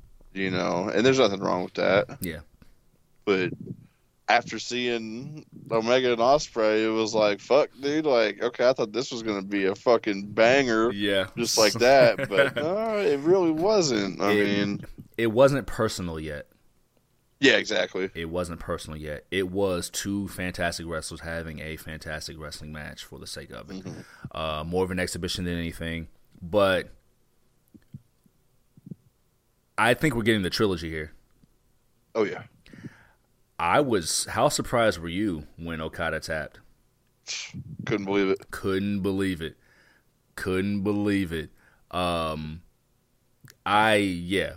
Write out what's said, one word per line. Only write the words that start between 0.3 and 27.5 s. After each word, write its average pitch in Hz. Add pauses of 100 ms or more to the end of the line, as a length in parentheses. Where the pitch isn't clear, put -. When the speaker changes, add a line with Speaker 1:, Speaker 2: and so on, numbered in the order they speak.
Speaker 1:
you 95
know, 90
and 107
there's 131
nothing 101
wrong 90
with 90
that. 95
Speaker 2:
Yeah. 80 (880)
Speaker 1:
But 95 (800)
after 113
seeing 120 (260)
Omega 123
and 113
Ospreay, 113
it 110
was 110
like, 104
fuck, 135 (120)
dude, 147
like, 110
okay, 123
I 135
thought 117
this 117
was 117
gonna 104
be 98
a 95
fucking 107
banger. 113
Speaker 2:
Yeah. 101 (100)
Speaker 1:
Just 117
like 107
that, 120
Speaker 2:
<laughs> -
Speaker 1:
but 135
no, 208
it 160
really 175
wasn't. 156
I 101
Speaker 2:
It 104 (220)
Speaker 1:
mean, 101 (320)
Speaker 2:
it 117
wasn't 127
personal 92
yet. 76 (920)
Speaker 1:
Yeah, 123
exactly. 95
Speaker 2:
It 82
wasn't 82
personal 80
yet. 76
It 90
was 92
two 101
fantastic 87
wrestlers 80
having 82
a 78
fantastic 78
wrestling 76
match 76
for -
the -
sake -
of -
it. 95
Speaker 1:
Mm-hmm. 92 (320)
Speaker 2:
Uh, 78
more 90
of 90
an 92
exhibition 90
than 87
anything, 82 (340)
but 92 (3000)